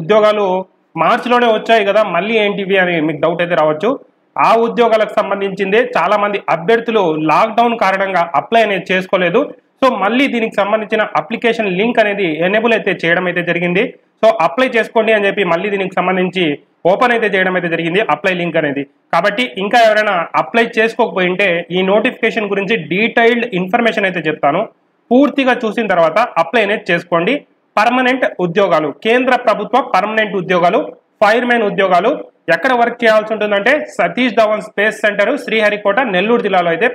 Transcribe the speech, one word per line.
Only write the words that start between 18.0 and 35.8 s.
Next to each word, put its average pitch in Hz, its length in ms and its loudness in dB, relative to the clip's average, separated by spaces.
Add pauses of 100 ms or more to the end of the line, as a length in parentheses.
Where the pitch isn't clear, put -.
అప్లై 185 260 -2
లింక్ 170 220 -2
అనేది. 139 220 -2 (300)
కాబట్టి 202 300 0 (200)
ఇంకా 214 240 2
ఎవరైనా 214 280 2 (260)
అప్లై 233 240 0 (120)
చేసుకోకపోయింటే 196 720 0 (280)
ఈ 185 40 0 (100)
నోటిఫికేషన్ 220 600 0
గురించి 196 240 -2 (160)
డీటెయిల్డ్ 226 520 2 (160)
ఇన్ఫర్మేషన్ 214 480 -2
అయితే 175 200 -6
చెప్తాను. 151 340 0 (480)
పూర్తిగా 262 520 2
చూసిన 214 300 -2
తర్వాత 165 260 2 (240)
అప్లై 220 240 0
అనేది 208 240 -4
చేసుకోండి. 175 440 -2 (440)
పర్మనెంట్ 254 480 0 (200)
ఉద్యోగాలు, 165 440 0 (160)
కేంద్ర 254 280 2 (120)
ప్రభుత్వ 208 340 0 (140)
పర్మనెంట్ 214 480 0
ఉద్యోగాలు, 175 380 2 (420)
ఫైర్‌మెన్ 233 480 2
ఉద్యోగాలు, 185 400 2 (460)
ఎక్కడ 262 160 0 (100)
వర్క్ 233 220 -4
చేయాల్సి 220 320 2
ఉంటుందంటే 208 360 0 (240)
సతీష్ 202 440 0
ధావన్ 214 280 0
స్పేస్ 214 360 -2
సెంటర్, 202 280 0 (120)
శ్రీహరికోట, 208 540 0 (160)